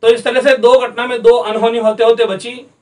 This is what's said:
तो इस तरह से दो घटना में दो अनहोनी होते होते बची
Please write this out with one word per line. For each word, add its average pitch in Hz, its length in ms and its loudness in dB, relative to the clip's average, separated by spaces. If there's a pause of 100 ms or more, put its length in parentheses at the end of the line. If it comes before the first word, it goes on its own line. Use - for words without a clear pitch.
तो 226 60 2
इस 233 160 2
तरह 254 160 -2
से 269 160 2
दो 247 320 2
घटना 240 180 -8
में 247 160 -6
दो 233 160 6
अनहोनी 226 400 -4
होते 220 260 0
होते 226 200 2
बची 233 460 -10 (120)